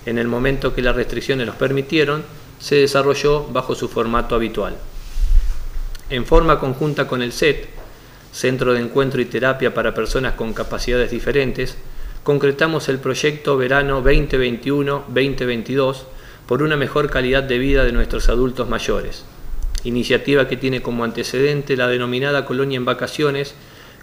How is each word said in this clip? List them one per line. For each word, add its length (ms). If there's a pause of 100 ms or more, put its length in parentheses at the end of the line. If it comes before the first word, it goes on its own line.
En 140
el 100
momento 460
que 80
las 120
restricciones 520
los 100
permitieron, 680 (380)
se 160
desarrolló 720
bajo 260
su 140
formato 480
habitual. 400 (1300)
En 160
forma 340
conjunta 480
con 140
el 100
cet, 360 (640)
Centro 420
de 60
Encuentro 400
y 40
Terapia 500
para 200
Personas 400
con 180
Capacidades 580
Diferentes, 680 (460)
concretamos 680
el 100
proyecto 580
Verano 440
veinte 380
veintiuno, 680
veinte 360
veintidós 600 (400)
por 160
una 140
mejor 340
calidad 320
de 160
vida 240
de 80
nuestros 380
adultos 400
mayores, 560 (580)
iniciativa 640
que 100
tiene 260
como 200
antecedente 760
la 120
denominada 560
Colonia 320
en 80
Vacaciones, 720 (460)